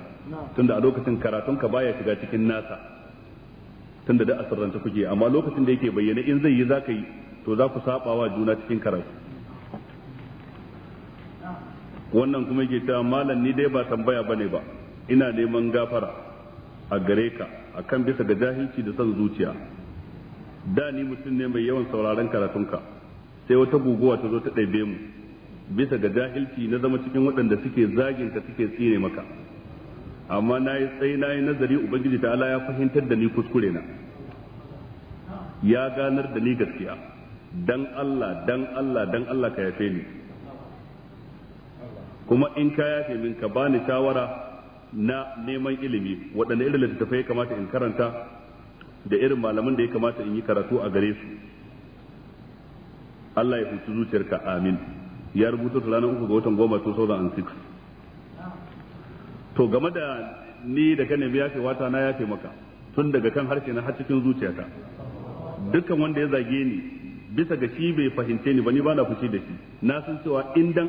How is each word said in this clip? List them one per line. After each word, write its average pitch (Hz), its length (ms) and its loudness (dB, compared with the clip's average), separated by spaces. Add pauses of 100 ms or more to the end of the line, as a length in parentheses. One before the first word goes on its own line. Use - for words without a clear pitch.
(540)
Tunda 120 220 4
a 110 40 2
lokacin 127 400 2
karatun 113 400 0
ka 120 80 2
baya 123 260 2
shiga 101 260 0
cikin 110 260 0
nasa. 110 320 -2 (1300)
Tunda 120 180 6
da 117 160 2
a - 80 -6
surrance 101 340 -2
kuke, 101 260 0
amma 104 200 4
lokacin 143 360 2
da 127 80 4
yake 123 220 2
bayyana 107 320 2
in 143 160 4
zai 151 100 6
yi 123 120 6
zaka 131 280 2
yi, 107 120 -2 (400)
to 110 120 2
za 131 120 6
ku 127 160 -4
saba 127 300 0
wa 117 140 2
juna 110 280 2
cikin 110 240 -2
karatu. 92 420 -2 (3000)
Wannan 131 320 4
kuma 131 160 2
yake 123 240 0
cewa, 123 160 2
"Malam 127 400 2
ni 127 100 4
dai 143 160 2
ba 127 220 2
tambaya 113 320 2
bane 107 240 0
ba. 87 160 -2 (480)
Ina 127 220 6
neman 117 400 2
gafara 117 420 0 (720)
a 101 120 0
gare 104 360 4
ka 92 100 -8 (300)
akan 123 280 0
bisa 123 180 0
ga 104 120 4
jahilci 127 500 0
da 104 120 -4
son 113 220 2
zuciya. 104 320 2 (1120)
Da 135 280 0
ni 135 100 -4
mutum 131 340 -4
ne 127 120 0
mai 120 180 2
yawan 127 240 2
sauraron 110 400 0
karatunka. 101 480 0 (720)
Sai 123 80 8
wata 131 220 6
guguwa 123 380 6
ta 113 120 -2
zo 113 120 2
ta - 100 -2
ɗaibe 107 360 2
mu. 101 80 -4 (800)
Bisa 131 240 2
ga 101 100 2
jahilci 127 600 0
na 123 100 2
zama 131 240 2
cikin 135 240 2
waɗanda 117 360 4
suke 123 200 2 (140)
zagin 127 340 2
ka 104 160 -4
suke 110 300 -2
tsine 117 220 6
maka. 92 260 -2 (1040)
Amma 113 320 2
na 135 180 0
yi 135 80 2 (100)
tsaye 139 200 2
na 143 160 0
yi 143 100 0
nazari 135 340 4
Ubangiji 127 440 2
ta'ala 127 280 4
ya 131 120 2
fahimtar 135 480 2
da 120 80 4
ni 113 120 4
kuskure 113 440 2
na. 85 80 -2 (1800)
Ya 120 280 6
ganar 135 420 0
da 110 80 -2
ni 120 140 2
gaskiya. 95 400 -2 (720)
Dan 131 200 -2 (100)
Allah, 131 500 -4
dan 127 200 -2 (100)
Allah, 127 340 -2
dan 117 180 -2
Allah 127 220 0
ka - 120 -6
yafe 95 280 -2
ni. 87 120 -4 (2250)
Kuma 131 300 6
in 147 180 4
ka 156 80 2
yafe 147 380 0
min 117 200 -2
ka 110 80 -2
bani 127 380 2
shawara 131 380 2 (680)
na 117 520 -2
neman 135 380 -2
ilimi, 98 520 -4
waɗanne 117 300 2
irin 143 160 4
littattafai 123 400 2
ya - 40 -2
kamata 120 320 0
in 98 120 -4
karanta, 120 380 0 (960)
da 104 120 2
irin 131 240 4
malaman 113 360 2
da 117 60 2
ya 120 100 2
kamata 117 300 0
in 104 140 -2
yi 110 60 -2
karatu 104 380 2
a 104 80 -2
gare 101 240 2
su. - 140 -8 (2000)
Allah 120 240 2
ya 107 120 0
huci 104 200 -6
zuciyarka, 104 540 0
amin." 92 320 2 (560)
Ya 110 160 6
rubuta 120 300 0
ta 110 100 -6
ranar 120 240 4
uku 117 140 -2
ga 107 60 4
watan 110 220 4
goma, 110 260 4
two 104 120 0
thousand 107 320 2
and 87 80 -2
six. - 160 -6 (2000)
To 120 120 6
game 131 220 2
da 175 160 -4 (580)
ni 151 300 4
da 139 120 2
ka 151 100 2
nemi 131 220 2
yafewa 135 380 0
ta, 131 120 -2
na 131 100 0
yafe 131 280 0
maka. 101 240 -6 (440)
Tun 147 180 4
daga 113 220 4
kan 139 120 2
harshe 135 280 -2
na 117 80 -2
har 131 160 -4
cikin 135 240 2
zuciyata. 101 420 2 (1080)
Dukkan 170 260 4
wanda 151 220 2
ya 147 80 2
zage 135 360 0
ni, 110 140 0 (560)
bisa 165 220 2
ga 127 100 0 (100)
shi 165 160 2
bai 143 220 4
fahimce 120 400 0
ni 131 80 8
ba, 117 80 4
ni 139 100 6
ba 151 140 4
na 135 100 6
fushi 113 240 0
da 104 100 0
shi. 90 160 -6 (280)
Na 139 240 2
san 156 160 -6
cewa 135 320 0
in 170 180 8
dan 170 160 4